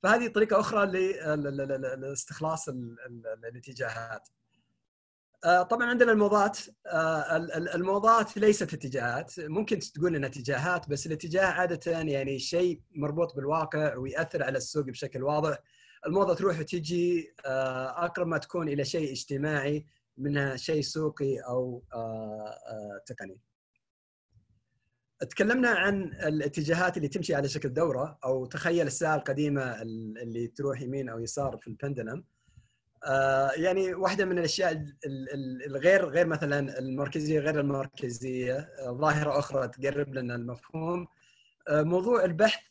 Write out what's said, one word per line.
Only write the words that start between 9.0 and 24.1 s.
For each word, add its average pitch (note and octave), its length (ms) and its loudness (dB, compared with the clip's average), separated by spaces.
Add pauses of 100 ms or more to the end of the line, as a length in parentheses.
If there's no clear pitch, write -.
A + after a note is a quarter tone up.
ممكن F3+ 400 -2
تقول D#3+ 380 0
إنها C#3 120 -2
اتجاهات، C#3 600 -2
بس C#3+ 180 -4
الاتجاه E3 400 0
عادة E3+ 460 0
يعني C#3 460 -2
شيء F3 420 0 (100)
مربوط D3+ 460 -2
بالواقع D3+ 600 0
ويأثر C#3 460 -4
على C3 160 0
السوق C#3 260 -2
بشكل B2+ 380 -8
واضح. D3+ 360 0 (480)
الموضة F#3 280 4
تروح F3 260 0
وتجي، E3+ 720 -2 (120)
آه، C3 580 -2
أقرب F3 220 -2
ما D#3+ 120 0
تكون E3 300 -4
إلى C#3+ 160 0
شيء D3+ 280 -2
اجتماعي D3 720 -2 (320)
منها C#3 380 0
شيء D3+ 260 0
سوقي D3 560 -2
أو، B2 460 -4 (100)
آه، A2 600 -8 (120)
آه، G#2 400 -12
تقني. G2 340 -14 (1800)